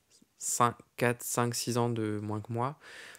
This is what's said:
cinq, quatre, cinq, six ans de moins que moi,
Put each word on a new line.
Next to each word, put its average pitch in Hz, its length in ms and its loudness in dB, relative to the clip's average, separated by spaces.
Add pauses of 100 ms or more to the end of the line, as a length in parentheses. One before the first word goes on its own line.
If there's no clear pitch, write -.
(400)
cinq, - 360 2 (220)
quatre, 120 260 2
cinq, 120 320 0
six 120 220 -2
ans 120 120 4
de 107 320 -2
moins 104 200 -4
que 113 100 -10
moi, 123 260 -4 (420)